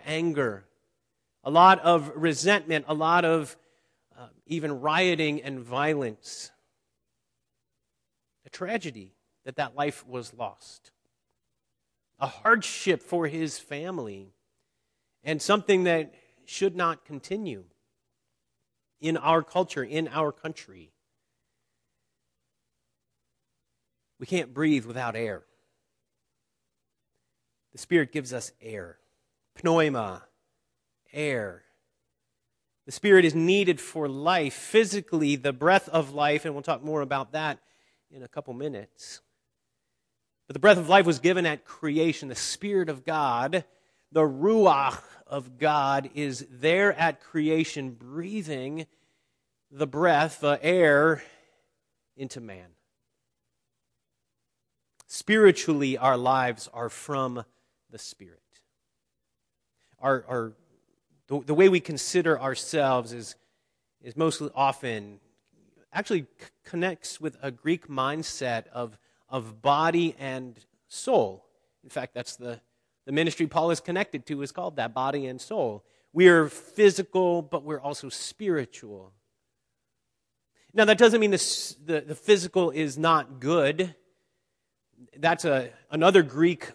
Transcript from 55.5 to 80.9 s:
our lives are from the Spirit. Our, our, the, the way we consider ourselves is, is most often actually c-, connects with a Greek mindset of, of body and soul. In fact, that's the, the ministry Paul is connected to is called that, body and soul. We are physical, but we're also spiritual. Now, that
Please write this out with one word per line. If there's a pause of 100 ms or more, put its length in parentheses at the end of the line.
our
lives
are
from (440)
the
Spirit. (1600)
Our,
our, (760)
the,
the
way
we
consider
ourselves
is, (640)
is
most (140)
often (760)
actually (180)
c-, (160)
connects
with
a
Greek
mindset
of, (300)
of
body
and (300)
soul. (380)
In
fact,
that's
the, (440)
the
ministry
Paul
is
connected
to
is
called
that,
body
and
soul. (300)
We
are
physical,
but
we're
also
spiritual. (1600)
Now,
that